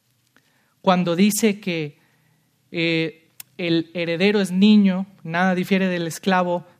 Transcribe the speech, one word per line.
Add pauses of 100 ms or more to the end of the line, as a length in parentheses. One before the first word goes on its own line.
(800)
cuando
dice
que, (720)
eh, (300)
el
heredero
es
niño, (160)
nada
difiere
del
esclavo, (140)